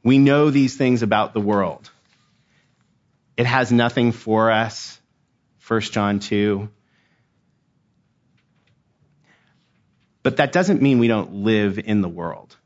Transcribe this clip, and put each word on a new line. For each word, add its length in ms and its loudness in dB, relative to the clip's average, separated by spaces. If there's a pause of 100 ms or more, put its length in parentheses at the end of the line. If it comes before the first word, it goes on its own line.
We 160 4
know 320 4
these 260 0
things 240 0
about 320 0
the 80 -4
world. 480 -4 (1500)
It 120 -2
has 240 0
nothing 400 2
for 400 0
us, 500 -6 (560)
First 340 -6
John 280 -2
two. 500 -4 (3500)
But 160 -2
that 140 2
doesn't 300 2
mean 180 4
we 80 4
don't 360 -2
live 360 0
in 220 -2
the 60 -2
world 480 -12 (100)